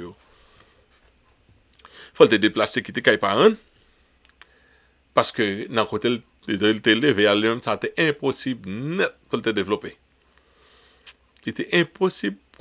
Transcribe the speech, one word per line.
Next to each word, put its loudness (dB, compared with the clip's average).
yo. -16
Fò 8
l -2
te 2
deplase, 0
kite -8
kay 6
pa 0
ann. 2
Paske 2
nan 0
kote -2
l, -4
l 0
te 4
leve 2
a 4
li 0
menm, -4
sa -2
te -6
enposib -4
nèt -6
pou -6
l -8
te -2
devlope. -4
Li -10
te -6
enposib -4